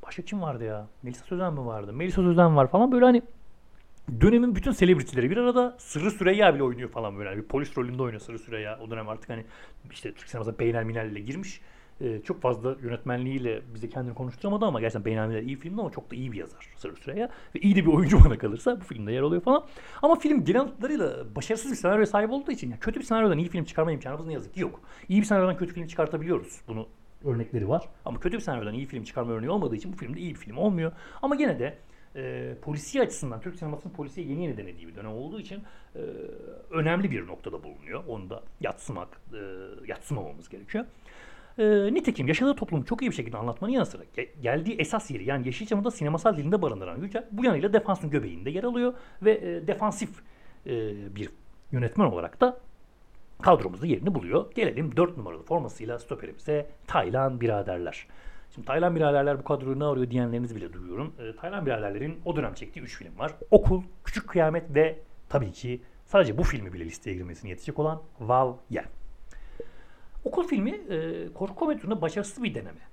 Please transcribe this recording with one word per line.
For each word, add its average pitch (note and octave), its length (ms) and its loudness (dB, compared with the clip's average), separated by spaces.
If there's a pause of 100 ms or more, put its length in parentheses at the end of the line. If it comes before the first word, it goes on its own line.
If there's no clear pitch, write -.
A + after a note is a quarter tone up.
Başka - 140 -10
kim G3 200 -6
vardı C3 220 -4
ya? G#2+ 240 -6 (160)
Melisa B2 220 -12
Sözen F3+ 280 -4
mi C3+ 120 -6
vardı? G#2+ 280 -6
Melisa F3 280 0
Sözen E3+ 340 8
var C3+ 120 8
falan. A#3+ 240 6
Böyle B3 140 8
hani B3 160 10 (1000)
dönemin A#3 340 8
bütün B3+ 160 0
selebritileri C#3+ 580 6
bir F#3+ 80 0
arada. B3 400 4
Sırrı E3+ 340 -2
Süreyya F#3+ 440 8
bile C#3 80 2
oynuyor B2 260 -2
falan G#2 280 -6
böyle. G2+ 120 -6
Hani G2+ 120 -6
bir G#2 60 -12
polis C#3 300 -2
rolünde B2+ 240 -2
oynuyor A2+ 200 -4
Sırrı A2+ 180 -12
Süreyya. G#2+ 400 -8
O A2+ 120 -12
dönem A2 180 -8
artık G#2+ 200 -10
hani A2+ 160 -8 (460)
işte - 220 -12
Türk - 160 -18
sinemasına A2 300 -6
Beynel A#2 240 2
Minel A2 280 -4
ile G#2 80 -8
girmiş. D#3 420 -8 (400)
Ee, A2 200 -4
çok F3+ 200 -8
fazla B2 400 0
yönetmenliğiyle B2 800 -4 (140)
bize A2+ 140 -8
kendini B2 260 -8
konuşturamadı G3 500 -2
ama C3+ 140 0
gerçekten A2 260 -2
Beynel A2 220 0
Minel A2+ 160 -4
iyi C3+ 120 -6
filmdi F#3+ 260 -8
ama F3 100 -4
çok - 200 -12
da A#2+ 40 -12
iyi B2 160 -6
bir G#2 60 -8
yazar - 380 -12
Sırrı - 200 -10
Süreyya. G#3 340 -6 (260)
Ve - 40 -4
iyi G3 160 6
de F3+ 100 6
bir D#3+ 60 8
oyuncu D3+ 280 8
<laughs> - 60 12
bana A#2+ 120 6
kalırsa B2 440 0
bu - 20 -12
filmde A2 280 -6
yer B2+ 100 0
alıyor E3+ 200 2
falan. C#4 240 2 (360)
Ama D#4+ 140 6
film D4 300 2
genel F#3 160 4
hatlarıyla D3+ 720 -4
başarısız A3 360 -4
bir A3+ 60 -4
senaryoya G3+ 280 4
sahip G#3 260 2
olduğu C#4 200 -4
için C3+ 180 -6
yani A2+ 100 -8
kötü A3 200 -4
bir C4 60 -8
senaryodan A3 320 4
iyi E3+ 120 0
film E3+ 160 -2
çıkarma D#3+ 260 0
imkanımız C#3+ 360 -8
ne D#3+ 60 -6
yazık - 200 -10
ki F#3 80 -4
yok. - 200 -4 (280)
İyi G3 120 6
bir G#3 40 2
senaryodan F#3 320 4
kötü F3 160 -4
film E3+ 140 -8
çıkartabiliyoruz. D#3+ 800 -2
Bunu A2 200 -8 (380)
örnekleri A#2 440 -2
var. E3 200 0 (160)
Ama - 140 -6
kötü - 180 -2
bir G3+ 40 -6
senaryodan A2 320 -4
iyi C3 120 -6
film B2+ 180 -10
çıkarma A#2 280 -6
örneği A2+ 180 -4
olmadığı E3 260 0
için F#2+ 180 -8
bu - 40 -12
filmde D3 220 -8
iyi E3+ 140 -8
bir - 60 -14
film G#2+ 180 -12
olmuyor. E3 340 0 (300)
Ama C#4 140 2
gene A3+ 240 2
de, C#3 180 -4 (380)
e, B2+ 460 -8
polisiye D3+ 420 -2
açısından, A#2+ 380 -4
Türk F3 140 -10
sinemasının D3+ 380 -10
polisiye D3 340 -10
yeni D3+ 160 -4
yeni C3 140 -6
denediği E2+ 300 -12
bir E2+ 80 -18
dönem G#2+ 160 -10
olduğu D3+ 280 -10
için, G3+ 240 -14 (320)
e, - 40 -10 (720)
önemli E3 400 0
bir F2+ 160 -6
noktada E2 360 -12
bulunuyor. D2+ 440 -12
Onu G2+ 220 -10
da G2 140 -12 (180)
yatsımak, - 600 -8 (120)
e, A2 40 -12 (500)
yatsımamamız E2+ 600 -10
gerekiyor. G2+ 360 -8 (720)
E, G#3+ 360 4
nitekim C4 340 0
yaşadığı C4 280 4
toplumu E3 300 -2
çok A#3 160 -4
iyi B3 100 0
bir - 40 -6
şekilde A2+ 220 -6
anlatmanın A#2+ 340 -4
yanı B3 140 4
sıra - 180 -12 (140)
ge-, B2+ 240 -8
geldiği D#3+ 340 0
esas - 360 -2
yeri G2+ 140 -6
yani C3 200 0
Yeşilçam'ı G3+ 380 -2
da B3 80 -2
sinemasal D#3+ 460 0
dilinde E3+ 240 0
barındıran G2+ 400 -4
Yücel G3+ 300 -6
bu A3+ 140 -2
yanıyla G3 280 2
Defans'ın F#3 360 2
göbeğinde G#2 400 -2
yer F3+ 140 -4
alıyor B3 300 0 (280)
ve, G#3+ 100 6
e, F3 360 -2
defansif, - 420 -2 (560)
e, A2 280 -2 (220)
bir G2+ 140 -8 (420)
yönetmen B2+ 340 2
olarak F2 360 -2
da B3 180 2 (840)
kadromuzda G2+ 440 4
yerini E3 300 0
buluyor. A#2+ 400 0
Gelelim C#3+ 420 -2
dört F3 200 4
numaralı E2+ 260 -10
formasıyla A#2+ 560 -4
stoperimize - 720 -6 (180)
Taylan B2+ 540 0
Biraderler. G2 640 -2 (480)
Şimdi A#2 120 -12
Taylan E3 280 2
Biraderler C#3+ 440 4
bu - 40 -10
kadroyu C3+ 360 -2
ne D3 40 0
arıyor C3 260 0
diyenlerinizi A#2+ 460 0
bile F2 180 -10
duyuyorum. F#2 460 -8
E, A2+ 160 -10
Taylan F#3 300 -8
Biraderler'in A#2 600 -4
o E3+ 100 -2
dönem B2 180 -2
çektiği - 260 -12
üç - 180 -14
film F2 220 -16
var. D3+ 120 -4 (200)
Okul, F#3 320 8 (200)
Küçük - 240 -4
Kıyamet D#3+ 480 2
ve D#3 240 4 (300)
tabii A#2+ 220 0
ki B2 300 -8 (240)
sadece C3+ 320 6
bu E3+ 60 4
filmi G2 300 0
bile E2+ 120 -8
listeye F2+ 300 -10
girmesine F2+ 340 -10
yetecek C#3+ 300 -8
olan D#3 220 -2 (180)
Vav B2 340 2 (160)
Yen. - 160 -6 (1400)
Okul F4+ 240 -2
filmi, A3+ 240 0
e, E3+ 640 -6
korku G3 220 -6
komedi D4+ 260 -2
türünde G3 200 -4
başarısız G3+ 420 -4
bir F3+ 120 -4
deneme. F2+ 240 -10 (140)